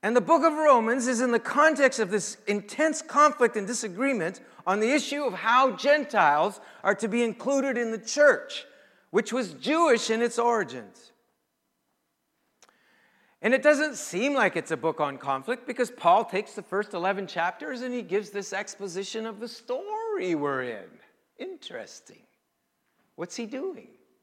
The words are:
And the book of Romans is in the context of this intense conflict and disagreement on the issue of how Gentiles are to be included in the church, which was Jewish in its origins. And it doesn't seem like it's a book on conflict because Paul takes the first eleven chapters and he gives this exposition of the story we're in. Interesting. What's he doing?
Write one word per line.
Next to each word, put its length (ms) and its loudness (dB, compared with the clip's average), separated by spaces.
And 120 0
the 40 6
book 240 4
of 100 4
Romans 540 4
is 140 0
in 100 2
the 80 2
context 600 2
of 100 0
this 280 -4
intense 560 -2
conflict 520 4
and 120 -4
disagreement 720 -4
on 140 0
the 120 2
issue 320 0
of 120 -2
how 420 2
Gentiles 840 2
are 120 2
to 120 -4
be 160 0
included 540 -2
in 140 -4
the 60 -6
church, 680 2
which 200 0
was 220 -4
Jewish 560 2
in 120 0
its 160 -2
origins. 760 -2
And 120 2
it 100 2
doesn't 320 4
seem 380 -4
like 240 2
it's 140 -6
a 60 -4
book 220 -4
on 180 -2
conflict 480 -6
because 260 -4
Paul 340 4
takes 300 -6
the 60 -12
first 320 -6
eleven 320 -2
chapters 580 -6
and 100 -6
he 80 -6
gives 300 -4
this 200 -10
exposition 760 -8
of 140 -12
the 80 -12
story 880 -6
we're 280 -2
in. 260 -10
Interesting. 840 -16
What's 200 -10
he 100 -6
doing? 440 -10